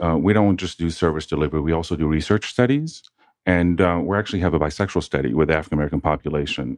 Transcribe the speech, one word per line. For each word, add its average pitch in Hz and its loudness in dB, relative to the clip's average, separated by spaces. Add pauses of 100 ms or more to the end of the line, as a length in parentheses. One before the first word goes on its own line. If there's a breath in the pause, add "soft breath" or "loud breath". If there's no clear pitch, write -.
uh, 82 2
we 87 2
don't 104 4
just - -8
do 85 -2
service 78 -2
delivery. 76 -2
We 78 0
also 80 -2
do 78 0
research 78 0
studies. 143 0 (420)
And, 87 2
uh, 87 2
we 98 -2
actually 104 -2
have 90 2
a 80 4
bisexual 78 -2
study 67 -2
with 73 2
the 80 2
African 76 -2
American 73 -2
population. 73 -4